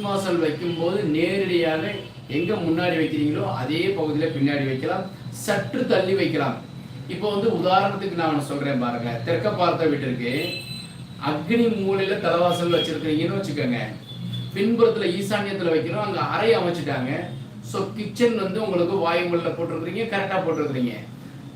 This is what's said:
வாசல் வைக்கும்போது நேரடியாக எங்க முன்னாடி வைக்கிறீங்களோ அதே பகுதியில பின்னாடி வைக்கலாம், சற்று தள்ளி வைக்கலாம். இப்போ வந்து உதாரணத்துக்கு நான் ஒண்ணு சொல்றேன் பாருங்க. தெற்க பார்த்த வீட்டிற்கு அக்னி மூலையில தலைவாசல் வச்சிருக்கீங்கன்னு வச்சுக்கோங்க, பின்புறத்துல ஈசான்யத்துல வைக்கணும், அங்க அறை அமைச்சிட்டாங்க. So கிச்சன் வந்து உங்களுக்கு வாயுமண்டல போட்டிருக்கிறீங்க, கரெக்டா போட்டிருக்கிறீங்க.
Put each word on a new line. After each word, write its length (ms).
வாசல் 380
வைக்கும்போது 560
நேரடியாக 720
எங்க 140
முன்னாடி 360
வைக்கிறீங்களோ 440
அதே 200
பகுதியில 380
பின்னாடி 340
வைக்கலாம், 380
சற்று 360
தள்ளி 280
வைக்கலாம். 360
இப்போ 200
வந்து 140
உதாரணத்துக்கு 600
நான் 120
ஒண்ணு 180
சொல்றேன் 340
பாருங்க. 260
தெற்க 360
பார்த்த 300
வீட்டிற்கு 400
அக்னி 360
மூலையில 460
தலைவாசல் 500
வச்சிருக்கீங்கன்னு 640
வச்சுக்கோங்க, 400
பின்புறத்துல 640
ஈசான்யத்துல 560
வைக்கணும், 320
அங்க 160
அறை 240
அமைச்சிட்டாங்க. 520
So 80
கிச்சன் 460
வந்து 220
உங்களுக்கு 420
வாயுமண்டல 500
போட்டிருக்கிறீங்க, 560
கரெக்டா 320
போட்டிருக்கிறீங்க. 500